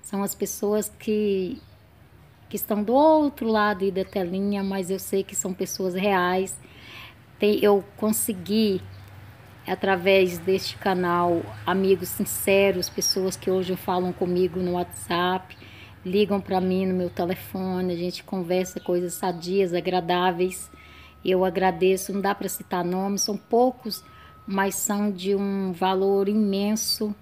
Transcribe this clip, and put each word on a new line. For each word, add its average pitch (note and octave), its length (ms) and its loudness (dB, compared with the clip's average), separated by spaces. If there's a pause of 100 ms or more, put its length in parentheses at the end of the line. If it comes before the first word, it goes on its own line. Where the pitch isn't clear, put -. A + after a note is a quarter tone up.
São G3 220 -4
as G3+ 100 -4
pessoas G#3 640 -2
que, G3+ 640 -2 (880)
que - 60 -10
estão G#3 260 -2
do G#3 120 0
outro D4 540 4
lado G#3 360 2
aí G3 80 0
da F#3 140 -2
telinha, G3 580 -2
mas G3 260 -4
eu F#3+ 80 -2
sei G3 260 -2
que - 120 -10
são F#3 180 -4
pessoas F#3 400 -4
reais. F#3 640 2 (800)
Tem, G#3 260 2
eu G3+ 200 6 (140)
consegui, G#3 840 0 (840)
através F#3 760 4
deste F#3 380 -2
canal, F3 640 2 (240)
amigos F#3+ 440 2
sinceros, G3 800 2
pessoas F#3 460 -2
que - 140 -4
hoje F#3 260 0
falam F3+ 360 -2
comigo F3+ 480 0
no F3+ 140 0
WhatsApp, F3+ 840 -2 (460)
ligam G3 380 2
pra F#3+ 180 -2
mim F#3 260 2
no F#3 80 0
meu F3+ 160 0
telefone, F#3 840 -4
a E3+ 40 -4
gente F3 260 -6
conversa F#3 560 -2
coisas F3 340 -2
sadias, F3 600 -2
agradáveis. F3+ 960 0 (540)
Eu F#3 220 2
agradeço, F#3 680 2
não G3 100 -2
dá G3 120 0
pra F#3+ 160 -6
citar - 340 -4
nomes, F#3+ 380 -2
são G3+ 160 -2
poucos, A#3+ 680 0 (420)
mas G3 300 0
são G#3 340 0
de F#3+ 260 -2
um G3 360 -2
valor F#3+ 560 2
imenso G#3 960 0